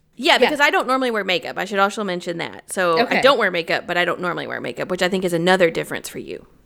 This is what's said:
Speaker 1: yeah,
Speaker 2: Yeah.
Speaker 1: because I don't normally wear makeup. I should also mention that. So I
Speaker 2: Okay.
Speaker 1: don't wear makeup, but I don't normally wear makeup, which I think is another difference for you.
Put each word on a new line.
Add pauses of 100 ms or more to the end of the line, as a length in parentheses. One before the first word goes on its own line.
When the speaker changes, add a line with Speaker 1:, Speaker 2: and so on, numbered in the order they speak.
(160)
Speaker 1:
yeah,
Speaker 2:
Yeah.
Speaker 1:
because
I
don't
normally
wear
makeup.
I
should
also
mention
that.
So
I
Speaker 2:
Okay.
Speaker 1:
don't
wear
makeup,
but
I
don't
normally
wear
makeup,
which
I
think
is
another
difference
for
you. (220)